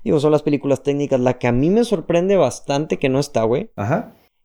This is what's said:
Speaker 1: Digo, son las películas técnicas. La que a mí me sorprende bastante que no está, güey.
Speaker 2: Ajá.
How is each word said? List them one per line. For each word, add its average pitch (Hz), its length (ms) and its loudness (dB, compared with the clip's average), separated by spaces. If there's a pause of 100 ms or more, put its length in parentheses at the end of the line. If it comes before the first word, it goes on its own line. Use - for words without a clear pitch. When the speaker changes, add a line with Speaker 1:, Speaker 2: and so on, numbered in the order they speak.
Speaker 1:
Digo, 170 160 2
son 151 120 2
las 151 120 2
películas 139 400 0
técnicas. 143 360 0
La 123 200 0
que 127 80 -2
a 120 40 4
mí 135 180 2
me 226 140 2
sorprende 185 540 0
bastante 143 600 -2
que 139 100 0
no 131 100 0
está, 117 240 -2
güey. 127 320 -2
Speaker 2:
Ajá. 135 380 -4 (320)